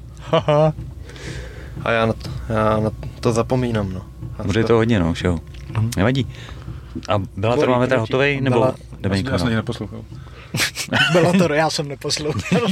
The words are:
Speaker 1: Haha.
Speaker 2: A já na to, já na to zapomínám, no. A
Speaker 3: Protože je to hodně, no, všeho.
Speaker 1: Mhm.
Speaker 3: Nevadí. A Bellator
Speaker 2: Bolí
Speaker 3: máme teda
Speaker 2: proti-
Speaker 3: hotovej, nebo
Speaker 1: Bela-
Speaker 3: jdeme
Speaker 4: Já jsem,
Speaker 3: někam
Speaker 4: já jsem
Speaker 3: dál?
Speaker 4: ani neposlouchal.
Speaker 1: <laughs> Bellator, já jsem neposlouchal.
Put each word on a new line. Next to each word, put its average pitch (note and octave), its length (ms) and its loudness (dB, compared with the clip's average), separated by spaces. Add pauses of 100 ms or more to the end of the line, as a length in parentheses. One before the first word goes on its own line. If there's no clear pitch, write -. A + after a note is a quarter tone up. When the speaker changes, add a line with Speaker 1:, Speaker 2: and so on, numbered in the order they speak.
(220)
Speaker 1:
Haha. D#3 520 4 (1080)
Speaker 2:
A - 80 0
já A2+ 140 4
na A2 80 2
to, - 160 -8 (200)
já A2 300 2
na G#2+ 120 2 (280)
to B2+ 140 2
zapomínám, A2+ 600 0
no. F#2 80 -6 (380)
A A2 40 -8
Speaker 3:
Protože G2 160 2
je A2+ 40 4
to A#2 120 4
hodně, A2+ 240 4
no, E2 140 2
všeho. E2+ 260 0 (380)
Speaker 1:
Mhm. A2 200 0
Speaker 3:
Nevadí. B2+ 300 2 (840)
A G2+ 80 4 (200)
Bellator A#2+ 280 2
Speaker 2:
Bolí B2+ 60 4
Speaker 3:
máme B2 160 4
teda C3 120 4
Speaker 2:
proti- A2 140 -2
Speaker 3:
hotovej, C#3 280 2
nebo A#2+ 180 2
Speaker 1:
Bela- C3 140 4 (280)
Speaker 3:
jdeme G2 140 0
Speaker 4:
Já - 20 2
jsem, F#2+ 80 2
Speaker 3:
někam C3 80 -2
Speaker 4:
já A#2 40 0
jsem - 80 0
Speaker 3:
dál? - 20 2
Speaker 4:
ani A2+ 80 2
neposlouchal. A2 460 -4 (520)
Speaker 1:
<laughs> - 600 0
Bellator, E3+ 400 4
já D#3 160 4
jsem D3 180 -4
neposlouchal. D3 760 -2 (100)